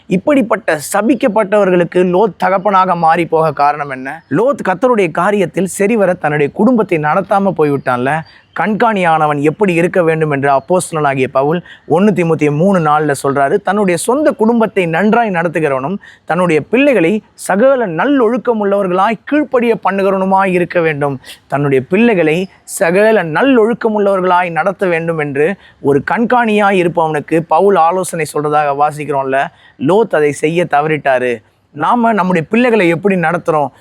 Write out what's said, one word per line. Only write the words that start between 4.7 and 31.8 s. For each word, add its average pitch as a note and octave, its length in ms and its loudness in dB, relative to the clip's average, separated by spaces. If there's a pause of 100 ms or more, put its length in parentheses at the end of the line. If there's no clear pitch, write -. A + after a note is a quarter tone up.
காரியத்தில் F#3+ 460 0
சரிவர G3 500 0
தன்னுடைய D3 380 -2
குடும்பத்தை G#3+ 460 0
நடத்தாம F#3+ 600 0
போய்விட்டான்ல. D#3 600 -2 (400)
கண்காணியானவன் E3 800 0
எப்படி E3 340 0
இருக்க F3 280 0
வேண்டும் D#3+ 280 0
என்று C#3+ 200 -2
அப்போஸ்தலனாகிய C#3 760 -2
பவுல் D3 380 -2 (240)
ஒண்ணு F3+ 220 2
தீமோத்தேயு D3+ 460 0
மூணு F#3 220 2
நாலுல D3+ 440 0
சொல்றாரு, C#3 340 0
"தன்னுடைய F#3 440 0
சொந்த C#4 320 0
குடும்பத்தை A3 540 0
நன்றாய் G#3 440 0
நடத்துகிறவனும் D#3 680 -2 (280)
தன்னுடைய E3 360 0
பிள்ளைகளை G#3+ 600 2 (120)
சகல A#3+ 520 0
நல்லொழுக்கமுள்ளவர்களாய் G#3 1400 0
கீழ்ப்படிய B3 520 0 (140)
பண்ணுகிறவனுமாய் F#3+ 560 0
இருக்க F3 340 0
வேண்டும்." C#3+ 400 -2 (260)
தன்னுடைய C#3 420 0
பிள்ளைகளை F#3 600 2 (160)
சகல G3 600 0
நல்லொழுக்கமுள்ளவர்களாய் G3 1300 0
நடத்த F3+ 360 -2
வேண்டும் E3 320 -2
என்று C#3+ 380 -2 (240)
ஒரு C#3 300 2
கண்காணியாய் G#3+ 680 2
இருப்பவனுக்கு D#3+ 640 0
பவுல் F#3 340 2
ஆலோசனை E3+ 580 0
சொல்றதாக D3+ 460 0
வாசிக்கிறோம்ல. C#3+ 640 -2 (320)
லோத் F#3+ 360 2
அதை D3 180 2
செய்ய E3 380 -2
தவறிட்டாரு. C3+ 720 0 (280)
நாம A3+ 420 0